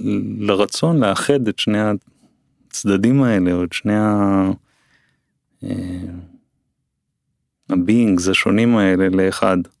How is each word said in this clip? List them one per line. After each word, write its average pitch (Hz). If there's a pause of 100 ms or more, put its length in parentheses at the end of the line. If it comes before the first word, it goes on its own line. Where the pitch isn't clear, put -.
(380)
לרצון 104
לאחד 120
את 98
שני 104 (920)
הצדדים 107
האלה, 95
או 87
את 85
שני 104
ה-, 101 (1120)
אה, 92 (1700)
הביינגס 95
השונים 110
האלה 95
לאחד. 95 (220)